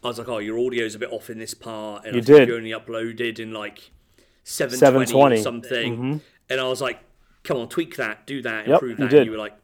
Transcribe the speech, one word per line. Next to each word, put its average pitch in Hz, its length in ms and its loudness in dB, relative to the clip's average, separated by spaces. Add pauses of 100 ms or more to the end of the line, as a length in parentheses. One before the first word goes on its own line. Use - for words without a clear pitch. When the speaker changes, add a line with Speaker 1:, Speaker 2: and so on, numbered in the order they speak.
Speaker 1:
I 123 40 -6
was 117 100 -8
like, 117 100 -12
"Oh, 117 120 -8
your 107 180 -8
audio's 120 380 -4
a 104 40 -18
bit 123 120 -8
off 110 180 -12
in 113 80 -12
this 110 160 -14
part," 107 520 -14
and 110 100 -8
Speaker 2:
You 120 60 0
Speaker 1:
I 113 40 -6
think 143 140 12
Speaker 2:
did. 127 100 8
Speaker 1:
you 117 60 -4
only 113 160 -10
uploaded 113 640 -8
in, 110 160 -12
like, 104 380 -14 (520)
seven 127 360 -6
twenty - 0 -
Speaker 2:
Seven 131 280 6
twenty. 127 320 4
Speaker 1:
or 107 40 -4
something. 117 500 -6
Speaker 2:
Mm-hmm. 131 240 -6 (320)
Speaker 1:
And 131 100 -4
I 131 80 -4
was 127 140 -4
like, 123 180 -6 (440)
"Come 143 140 -4
on, 117 120 -8
tweak - 280 -6
that, 110 280 -8
do 139 160 -8
that, 110 260 -6
Speaker 2:
Yep, 135 80 2
Speaker 1:
improve 120 240 -2
Speaker 2:
you 107 60 -2
Speaker 1:
that." 113 60 -2
Speaker 2:
did. 147 80 8
Speaker 1:
And 127 80 4
you 110 40 -8
were 110 60 -10
like 107 260 -12